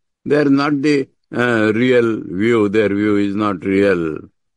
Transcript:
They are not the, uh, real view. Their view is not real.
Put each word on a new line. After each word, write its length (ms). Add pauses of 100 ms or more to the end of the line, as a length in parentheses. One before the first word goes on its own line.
(240)
They 120
are 140
not 320
the, 260 (260)
uh, 400
real 480
view. 460
Their 200
view 280
is 180
not 300
real. 540 (380)